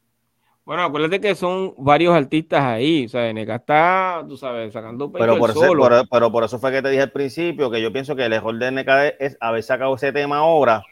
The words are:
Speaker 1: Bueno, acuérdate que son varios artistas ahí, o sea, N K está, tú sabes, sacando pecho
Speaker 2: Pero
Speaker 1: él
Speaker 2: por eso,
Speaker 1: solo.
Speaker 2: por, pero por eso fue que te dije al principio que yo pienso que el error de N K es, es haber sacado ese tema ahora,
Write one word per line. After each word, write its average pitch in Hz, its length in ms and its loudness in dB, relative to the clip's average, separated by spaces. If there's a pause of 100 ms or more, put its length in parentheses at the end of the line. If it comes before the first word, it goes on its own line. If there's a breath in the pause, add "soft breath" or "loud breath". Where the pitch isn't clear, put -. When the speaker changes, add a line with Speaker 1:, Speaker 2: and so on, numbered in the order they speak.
(640)
Speaker 1:
Bueno, 165 200 -4
acuérdate 160 360 -2
que 202 140 0
son 185 420 -4
varios 147 380 4
artistas 156 480 0
ahí, 127 440 0
o - 20 -18
sea, 120 200 -4
N 110 160 -8
K 110 120 -6
está, 170 720 0
tú 139 80 -16
sabes, 117 360 -8
sacando 120 380 -10
pecho - 80 -8
Speaker 2:
Pero 117 160 4
Speaker 1:
él - 60 2
Speaker 2:
por 117 100 4
eso, 110 100 -2
Speaker 1:
solo. 170 220 4
Speaker 2:
por, 120 260 6
pero 117 220 4
por 113 140 0
eso 113 160 -6
fue 131 100 -2
que 131 120 0
te 135 80 -2
dije 135 120 2
al 135 80 -2
principio 143 580 -4
que 113 140 -2
yo 110 100 -2
pienso 135 220 -6
que 127 120 -2
el 110 60 0
error 110 240 -2
de 123 120 -4
N 135 160 -4
K 139 240 2
es, - 100 -4
es 135 220 -6
haber 117 240 -4
sacado 131 320 -2
ese 139 160 -4
tema 143 260 -2
ahora, 139 540 4